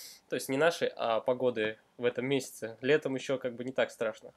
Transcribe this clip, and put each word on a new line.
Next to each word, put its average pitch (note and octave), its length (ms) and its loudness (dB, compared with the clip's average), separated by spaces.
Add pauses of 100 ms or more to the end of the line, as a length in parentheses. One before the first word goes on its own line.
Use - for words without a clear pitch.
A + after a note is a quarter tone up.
(300)
То D#3 60 -4
есть - 120 -4
не C3+ 100 0
нашей, D#3 380 4
а A2+ 260 0
погоды A#2 580 2 (180)
в B2 80 0
этом B2 200 0
месяце. B2+ 560 -2
Летом C#3 340 2
ещё C3 240 -2
как A#2+ 160 -6
бы B2 80 -10
не C3 80 -8
так A#2+ 180 2
страшно. A#2 480 -6